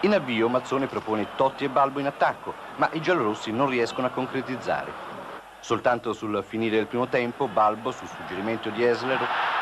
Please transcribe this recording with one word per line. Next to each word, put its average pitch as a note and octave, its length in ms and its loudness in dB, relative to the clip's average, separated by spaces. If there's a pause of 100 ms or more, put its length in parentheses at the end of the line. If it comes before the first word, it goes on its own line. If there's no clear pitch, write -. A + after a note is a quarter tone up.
In G#3 120 4
avvio B2 340 2
Mazzone B2+ 400 0
propone G#2+ 480 -2
Totti C3+ 300 2
e C#3 40 0
Balbo C#3 300 2
in C#3 80 0
attacco, C3+ 460 0 (240)
ma - 160 4
i D#3+ 80 -2
giallorossi B2 500 2
non B2+ 160 2
riescono B2+ 400 0
a B2+ 40 0
concretizzare. B2 960 -4 (500)
Soltanto A#2 540 0
sul G#2 340 -2
finire A2+ 300 0
del G#2+ 100 2
primo B2 200 0
tempo, B2 400 0
Balbo, A2 440 2
su - 140 -10
suggerimento A2 640 -6
di A2 160 0
Häsler, A#2+ 340 2 (420)